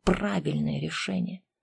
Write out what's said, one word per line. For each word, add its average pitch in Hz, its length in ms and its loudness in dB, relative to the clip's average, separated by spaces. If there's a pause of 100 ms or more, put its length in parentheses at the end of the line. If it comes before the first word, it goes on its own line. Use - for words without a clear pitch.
правильное 151 760 2
решение. 180 600 -2 (220)